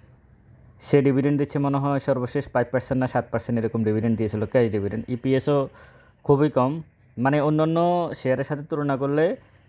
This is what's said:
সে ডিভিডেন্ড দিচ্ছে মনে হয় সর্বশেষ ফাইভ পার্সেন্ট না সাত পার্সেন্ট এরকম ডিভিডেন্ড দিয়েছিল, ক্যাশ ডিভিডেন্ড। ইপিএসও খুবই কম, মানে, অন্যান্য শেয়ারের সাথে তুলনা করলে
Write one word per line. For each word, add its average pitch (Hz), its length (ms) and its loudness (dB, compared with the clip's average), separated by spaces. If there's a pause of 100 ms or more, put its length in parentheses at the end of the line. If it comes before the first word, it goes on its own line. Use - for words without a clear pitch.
(840)
সে 143 200 4
ডিভিডেন্ড 139 360 2
দিচ্ছে 143 200 -2
মনে 139 200 0
হয় 139 220 -2
সর্বশেষ 131 480 -2
ফাইভ 123 240 0
পার্সেন্ট 131 280 -2
না 127 60 2
সাত 123 240 -2
পার্সেন্ট 117 280 -2
এরকম 113 260 -2
ডিভিডেন্ড 110 340 2
দিয়েছিল, 107 280 -2
ক্যাশ 117 260 2
ডিভিডেন্ড। 104 360 -4
ইপিএসও 131 600 0 (560)
খুবই 143 260 4
কম, 143 320 0 (360)
মানে, 139 220 2
অন্যান্য 165 760 2
শেয়ারের 131 280 0
সাথে 143 180 -6
তুলনা 143 340 -2
করলে 151 400 0 (320)